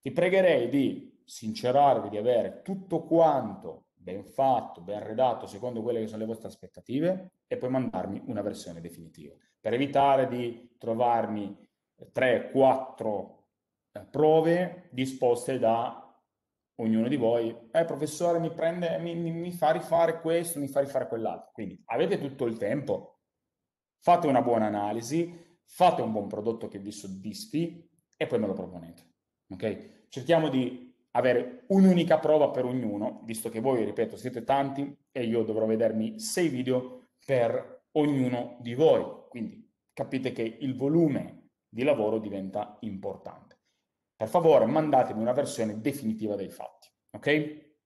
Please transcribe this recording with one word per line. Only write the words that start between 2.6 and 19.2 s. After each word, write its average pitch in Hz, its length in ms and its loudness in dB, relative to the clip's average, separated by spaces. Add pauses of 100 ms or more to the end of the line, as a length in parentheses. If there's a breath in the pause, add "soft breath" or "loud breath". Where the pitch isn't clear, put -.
tutto 190 400 -6
quanto 127 880 0
ben 92 320 -12
fatto, 127 580 0
ben 104 200 -8
redatto, 110 460 0
secondo 113 340 -8
quelle 120 160 -2
che 110 80 -4
sono 107 140 -10
le 110 60 -6
vostre 110 200 -10
aspettative, 160 840 -6 (160)
e 127 80 -6
poi 127 140 -6
mandarmi 98 560 -4
una 107 160 -6
versione 85 380 -10
definitiva, 80 540 -18 (240)
per 110 160 -4
evitare 135 540 2
di 120 500 -8
trovarmi 113 800 -2 (540)
tre, 123 400 2
quattro, 110 960 0 (420)
eh, 98 140 -14
prove 160 880 2
disposte 127 680 0
da 117 420 2 (760)
ognuno 113 320 2
di 143 80 0
voi. 117 560 0
"Eh, 165 120 4
professore, 165 540 -2
mi 160 140 -4
prende, 165 460 -2
mi, 170 180 -6
mi, 170 160 -4